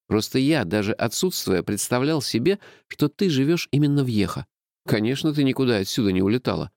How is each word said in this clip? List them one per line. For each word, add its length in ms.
Просто 300
я, 260
даже 280
отсутствуя, 680
представлял 580
себе, 380
что 200
ты 220
живешь 400
именно 320
в 60
Ехо. 380
Конечно, 480
ты 120
никуда 340
отсюда 340
не 100
улетала 540